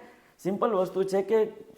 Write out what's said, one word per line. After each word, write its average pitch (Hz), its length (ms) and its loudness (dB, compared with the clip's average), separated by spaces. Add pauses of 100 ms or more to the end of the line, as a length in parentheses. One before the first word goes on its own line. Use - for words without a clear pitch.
(420)
સિમ્પલ 180 300 0
વસ્તુ 185 300 0
છે 190 200 0
કે 214 300 2 (260)